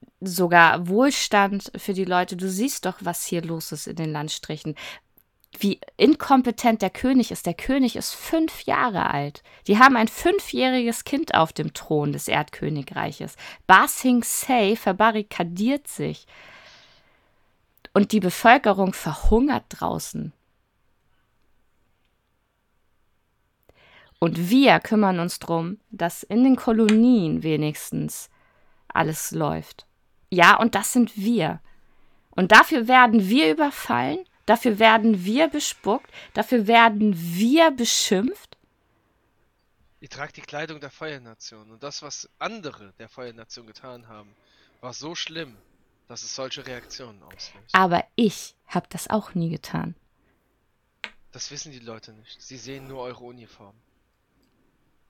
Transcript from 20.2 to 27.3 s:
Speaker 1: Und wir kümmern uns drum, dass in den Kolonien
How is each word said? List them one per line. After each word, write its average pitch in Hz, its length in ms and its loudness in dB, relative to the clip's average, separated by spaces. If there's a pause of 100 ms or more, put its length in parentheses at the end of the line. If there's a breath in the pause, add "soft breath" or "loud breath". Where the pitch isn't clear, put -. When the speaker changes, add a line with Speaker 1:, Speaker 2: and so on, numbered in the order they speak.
Speaker 1:
Und 170 300 -2
wir 240 300 6
kümmern 202 400 0
uns 175 200 -6
drum, 170 400 -6 (120)
dass 175 320 -6
in 226 200 0
den 262 120 6
Kolonien 220 880 2